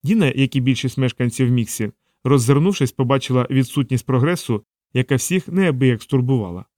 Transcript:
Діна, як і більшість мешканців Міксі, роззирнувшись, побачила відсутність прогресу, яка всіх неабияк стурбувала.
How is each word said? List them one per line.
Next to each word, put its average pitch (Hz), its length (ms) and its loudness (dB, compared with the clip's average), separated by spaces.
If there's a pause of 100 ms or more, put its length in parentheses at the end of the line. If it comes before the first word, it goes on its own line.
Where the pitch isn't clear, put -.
Діна, 165 340 2
як 135 200 0
і 135 40 2
більшість 127 380 -2
мешканців 123 520 0
Міксі, 113 420 -2 (320)
роззирнувшись, 139 680 2
побачила 127 580 0
відсутність 131 560 -2
прогресу, 131 580 0 (280)
яка 127 240 0
всіх 180 320 -2
неабияк 135 540 0
стурбувала. 123 600 -2 (140)